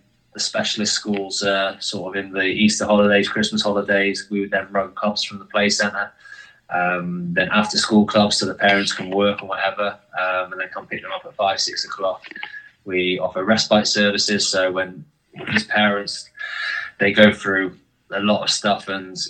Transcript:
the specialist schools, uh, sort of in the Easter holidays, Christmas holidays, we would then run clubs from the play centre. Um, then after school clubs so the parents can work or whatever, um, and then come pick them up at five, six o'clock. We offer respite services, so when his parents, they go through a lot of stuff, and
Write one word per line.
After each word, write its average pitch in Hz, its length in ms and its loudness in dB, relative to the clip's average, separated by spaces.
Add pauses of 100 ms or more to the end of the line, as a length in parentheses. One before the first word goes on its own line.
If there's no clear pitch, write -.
(340)
the 107 60 -8
specialist 107 520 -2
schools, 98 500 -4
uh, 98 360 0
sort 95 380 -8
of 98 80 -4
in 95 80 -14
the 95 100 -2
Easter 104 420 2
holidays, 104 440 6
Christmas 107 340 -2
holidays, 98 680 0
we 101 100 0
would 98 100 -2
then 98 200 -2
run 98 220 -2
clubs 104 320 -2
from 104 140 -10
the 98 80 -16
play 101 240 2
centre. 101 400 -2 (600)
Um, 87 640 -2
then 90 180 0
after 104 280 2
school 107 280 4
clubs 104 300 2
so 101 100 0
the - 80 -4
parents 101 380 2
can 92 180 -6
work 101 320 0
or 98 60 -14
whatever, 98 500 -2 (220)
um, 92 320 -2
and 92 80 -10
then 92 80 -6
come 98 180 -12
pick - 160 -10
them 95 100 -10
up 92 120 -8
at - 100 -18
five, 95 260 0
six 92 240 -4
o'clock. 95 420 -4 (580)
We 90 340 0
offer 92 260 -2
respite 107 420 4
services, 101 640 2
so 92 240 0
when 92 320 -6 (480)
his 107 120 2
parents, 104 640 -2 (680)
they 101 140 4
go 104 200 8
through 95 440 -2 (340)
a 98 100 -4
lot 104 220 2
of - 80 -2
stuff, - 380 0
and 95 280 -8 (140)